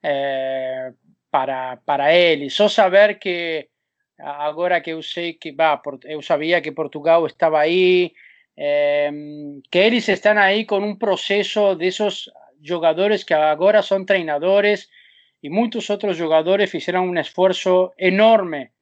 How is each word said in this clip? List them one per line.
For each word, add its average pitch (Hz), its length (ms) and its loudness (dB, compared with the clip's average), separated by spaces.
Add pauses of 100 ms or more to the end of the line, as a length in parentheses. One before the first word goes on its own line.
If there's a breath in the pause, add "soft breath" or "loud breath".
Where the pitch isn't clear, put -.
eh, 135 920 -6 (380)
para, 131 560 -4
para 143 260 2
eles. 160 440 2
Só 208 120 4
saber 202 520 4
que 170 480 -6 (520)
a-, 147 280 -8
agora 170 340 0
que 165 80 -10
eu 160 140 -8
sei 170 300 -8
que, 160 180 -14
bah, 151 260 2
Port-, 135 280 -14
eu 151 180 -10
sabia 165 360 0
que 151 120 -6
Portugal 160 560 0
estava 156 320 0
aí, 180 520 2 (460 soft breath)
eh, 147 540 0 (580)
que - 80 0
eles 226 300 2
estão 208 320 2
aí 202 260 2
com 202 140 -2
um 208 160 -4
processo 202 800 -2
desses 185 520 -4 (360)
jogadores 170 600 0
que - 120 0
agora 156 480 2
são 190 200 -2
treinadores, 190 840 0 (560 soft breath)
y 143 60 -10
muchos 226 400 -2
otros 196 280 -2
jugadores 170 540 2
hicieron 180 340 -4
un 175 120 -2
esfuerzo 185 800 0
enorme 190 720 2 (100)